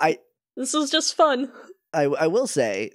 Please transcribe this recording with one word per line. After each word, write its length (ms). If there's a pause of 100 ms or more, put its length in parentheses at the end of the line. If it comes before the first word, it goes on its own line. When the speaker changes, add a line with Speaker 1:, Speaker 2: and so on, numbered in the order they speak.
Speaker 1:
I 180 (380)
Speaker 2:
this 180
was 160
just 240
fun. 380 (420)
Speaker 1:
I, 100
I 220
will 220
say 460